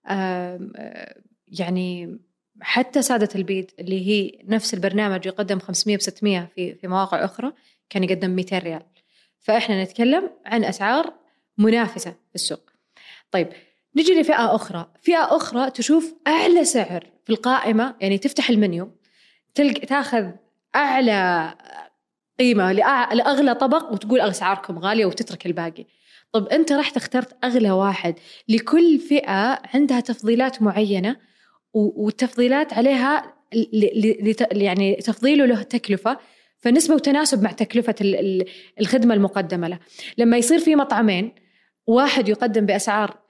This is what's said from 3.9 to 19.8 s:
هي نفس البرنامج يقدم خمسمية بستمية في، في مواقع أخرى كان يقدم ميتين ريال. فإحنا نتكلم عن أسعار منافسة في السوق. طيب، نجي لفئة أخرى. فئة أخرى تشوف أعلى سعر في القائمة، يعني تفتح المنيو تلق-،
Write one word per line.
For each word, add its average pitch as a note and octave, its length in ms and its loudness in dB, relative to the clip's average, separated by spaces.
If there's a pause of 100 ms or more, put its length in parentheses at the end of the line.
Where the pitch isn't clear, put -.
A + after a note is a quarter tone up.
هي G3+ 240 -2 (120)
نفس G#3 300 -4
البرنامج F#3+ 520 -2
يقدم F#3+ 320 -4
خمسمية G3 380 -2
بستمية G3 580 -2
في، F3+ 200 -8
في - 140 -14
مواقع F#3+ 360 -2
أخرى A#3+ 280 -8 (380)
كان F#3 140 -2
يقدم F#3 260 -2
ميتين F#3 280 -4
ريال. E3 240 -8 (560)
فإحنا G#3+ 460 -2
نتكلم C4 460 0 (160)
عن A3 180 -2
أسعار A3+ 480 -2 (460)
منافسة A3 520 0
في - 240 -20
السوق. - 360 -10 (600)
طيب، F3 180 0 (480)
نجي D#4+ 240 4
لفئة A#3+ 340 2
أخرى. E3+ 460 -6
فئة D#4+ 360 2
أخرى C4 340 -2
تشوف D#4 440 0 (120)
أعلى E4 380 4
سعر F3+ 420 -4 (180)
في - 60 -12
القائمة، A3+ 680 0
يعني G3 180 0
تفتح C4+ 320 -2
المنيو G3 480 0 (560)
تلق-، C#4+ 300 0